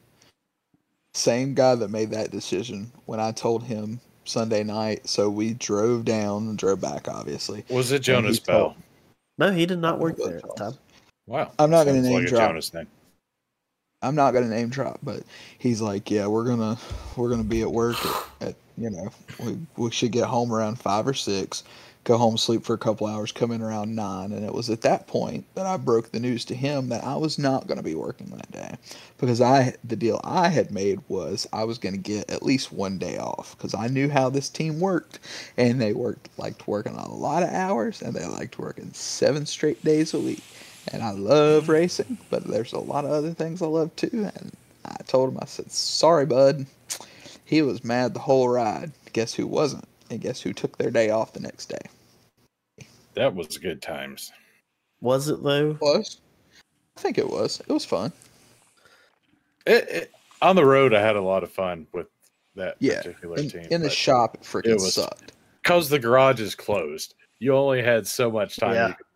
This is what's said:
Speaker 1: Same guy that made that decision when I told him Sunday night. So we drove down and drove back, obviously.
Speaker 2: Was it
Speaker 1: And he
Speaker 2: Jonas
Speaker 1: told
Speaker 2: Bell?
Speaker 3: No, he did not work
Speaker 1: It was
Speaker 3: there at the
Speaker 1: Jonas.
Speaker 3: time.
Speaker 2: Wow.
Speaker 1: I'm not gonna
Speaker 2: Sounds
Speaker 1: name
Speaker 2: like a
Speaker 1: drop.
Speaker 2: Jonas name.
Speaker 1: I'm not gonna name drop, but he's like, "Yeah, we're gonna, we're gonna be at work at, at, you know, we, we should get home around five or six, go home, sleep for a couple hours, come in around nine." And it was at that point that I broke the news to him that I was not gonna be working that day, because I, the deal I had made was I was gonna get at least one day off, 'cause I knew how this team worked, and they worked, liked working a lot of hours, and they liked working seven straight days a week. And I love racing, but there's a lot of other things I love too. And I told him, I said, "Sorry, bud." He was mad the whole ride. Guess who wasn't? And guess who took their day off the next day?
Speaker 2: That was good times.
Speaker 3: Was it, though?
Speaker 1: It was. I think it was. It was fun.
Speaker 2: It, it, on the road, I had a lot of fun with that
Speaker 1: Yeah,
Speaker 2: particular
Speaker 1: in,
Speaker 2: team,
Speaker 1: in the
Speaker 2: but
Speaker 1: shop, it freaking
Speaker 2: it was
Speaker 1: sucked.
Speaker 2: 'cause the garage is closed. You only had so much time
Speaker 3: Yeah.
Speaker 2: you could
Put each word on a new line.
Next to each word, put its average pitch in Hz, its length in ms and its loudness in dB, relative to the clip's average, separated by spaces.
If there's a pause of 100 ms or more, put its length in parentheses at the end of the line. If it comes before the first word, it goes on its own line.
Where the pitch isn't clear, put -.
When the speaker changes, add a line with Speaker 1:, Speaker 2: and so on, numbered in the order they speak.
(1160)
Speaker 1:
Same 131 400 0
guy 131 200 6
that 110 140 -2
made 110 220 -2
that 110 200 -4
decision 104 600 -6 (160)
when 117 120 -6
I 110 120 0
told 117 320 -2
him 110 360 -8 (260)
Sunday 110 380 0
night. 107 460 -2
So 104 200 2
we 110 260 -2
drove 117 500 0
down 107 420 0
and 110 100 -6
drove 95 240 0
back, - 260 -6
obviously. - 640 -8
Speaker 2:
Was 127 220 -2
it 139 60 4
Speaker 1:
And 127 80 -4
he 139 80 4
Speaker 2:
Jonas 113 260 2
Speaker 1:
told - 360 2
Speaker 2:
Bell? - 80 -20 (560)
Speaker 3:
No, 180 120 4
he 170 140 2
did 180 140 -2
not 165 200 0
work 165 140 0
Speaker 1:
It - 60 -8
was - 80 -2
Speaker 3:
there 170 100 -6
at - 60 -12
the - 40 -16 (100)
Speaker 1:
Jonas. 110 180 -8
Speaker 3:
time. - 40 -20 (460)
Speaker 2:
Wow. 135 340 -4
Speaker 1:
I'm 151 100 6
not 160 160 8
gonna 139 120 4
Speaker 2:
Sounds 127 100 4
Speaker 1:
name 123 80 4
Speaker 2:
like - 100 2
a - 40 0
Speaker 1:
drop. 113 200 6
Speaker 2:
Jonas 80 240 -6
name. 82 140 -10 (1120)
Speaker 1:
I'm 135 140 -2
not 139 160 6
gonna 123 180 2
name 117 200 -2
drop, 131 320 -6
but 110 220 -8 (340)
he's 117 240 0
like, 104 300 -4
"Yeah, 104 160 2
we're 110 180 2
gonna, 113 320 0 (380)
we're 120 140 -2
gonna 117 140 0
be 110 180 0
at 90 100 -2
work 117 240 0 (100)
at, - 440 -6
at, - 60 -10 (220)
you 113 120 -6
know, 92 200 -8 (300)
we, 113 180 -6 (200)
we 117 140 -2
should 117 200 0
get 117 140 2
home 120 260 -2
around 110 280 0
five 107 280 0
or 139 60 0
six, - 500 -4 (400)
go 117 140 6
home, 113 200 4
sleep - 280 0
for 117 80 -2
a 107 40 0
couple 107 300 -2
hours, 107 240 -6
come 117 220 -2
in 113 80 -6
around 110 340 -6
nine." 98 380 -6
And 104 120 -6
it 95 80 -6
was 117 160 -4
at 110 120 -2
that 180 260 0
point - 380 -4 (100)
that 190 100 -4
I 185 120 -2
broke 120 340 0
the 113 80 -4
news 120 260 -2
to - 100 -8
him 131 340 -2
that 117 160 -6
I 131 100 -4
was 151 240 -2
not 135 260 0
gonna - 160 -4
be 80 140 -6
working - 360 -8
that - 200 -16
day, - 240 -12 (420)
because 123 220 2
I, 127 360 6 (100)
the 117 100 -6
deal 110 300 0
I 170 240 2
had 120 220 2
made 98 360 0
was 92 460 -6
I 110 100 -4
was 117 140 -4
gonna 95 180 -6
get 101 340 -6
at - 140 -6
least 131 300 0
one 95 240 -4
day 82 200 -6
off, - 400 -10
'cause - 160 -8
I 110 140 -4
knew 135 220 0
how 131 200 2
this 135 200 -2
team 160 320 -4
worked, 185 380 -2 (360)
and 120 240 2
they 107 140 0
worked, - 340 -6 (100)
liked - 300 -10
working 101 300 -4
a - 180 -10
lot 147 280 -2
of 160 100 0
hours, 202 480 -2
and - 120 -6
they - 120 -6
liked - 340 -10
working - 340 -12
seven - 520 0
straight - 400 -2
days 156 280 2
a 147 60 -2
week. 127 240 -6 (480)
And 98 100 -8
I 113 100 -4
love 151 580 4
racing, 175 480 2 (120)
but - 140 -2
there's - 300 -4
a - 60 -6
lot 143 260 -4
of 135 60 -4
other 151 220 -2
things 165 280 -6
I 165 60 0
love 160 280 0
too. 214 400 -2
And - 160 -16 (320)
I - 140 -12 (100)
told 131 240 2
him, 127 100 -8
I - 40 -8
said, - 260 -12
"Sorry, 151 540 2
bud." 135 400 4 (800)
He 156 160 4
was 123 240 0
mad 120 280 0
the 120 60 -8
whole 131 300 4
ride. 123 420 0 (220)
Guess 113 220 -2
who 113 120 -2
wasn't? 143 380 -2 (240)
And 117 120 -8
guess 123 200 -6
who - 120 -6
took - 240 -6
their 131 140 -2
day 117 180 2
off 110 240 -2
the - 60 -14
next - 280 -14
day? - 1200 -18 (300)
Speaker 2:
That 117 180 2
was 85 240 -10
good 80 240 -8
times. 69 500 -12 (680)
Speaker 3:
Was 135 280 0
it, - 140 -2
though? 147 280 2
Speaker 1:
It 151 100 -10
was. 151 380 0 (800)
I - 40 -20
think 339 160 -2
it - 120 0
was. - 380 -4
It - 60 -2
was 302 120 -2
fun. 104 260 -2 (1500)
Speaker 2:
It, 233 240 6
it, 170 220 -6 (300)
on 180 140 8
the 165 100 10
road, 135 280 8
I 101 80 8
had 107 140 4
a 101 60 0
lot 95 220 2
of 85 80 -8
fun 90 420 -4
with 85 140 -6 (480)
that 92 240 -6
Speaker 1:
Yeah, 120 220 2
Speaker 2:
particular 85 360 -10
Speaker 1:
in, 147 120 -4
Speaker 2:
team, 85 220 -12
Speaker 1:
in 170 100 0
the 151 60 0
Speaker 2:
but 143 80 -2
Speaker 1:
shop, 120 400 2
it - 60 -20
freaking - 260 -4
Speaker 2:
it 113 80 6
was 95 200 0
Speaker 1:
sucked. - 360 -4 (320)
Speaker 2:
'cause 175 260 4
the 147 100 4
garage 127 420 6
is 98 140 -4
closed. 80 600 -4 (240)
You 135 160 2
only 135 260 2
had 113 240 4
so 120 240 0
much 107 280 -2
time 101 180 2
Speaker 3:
Yeah. 110 140 4
Speaker 2:
you - 60 -6
could - 100 -20 (100)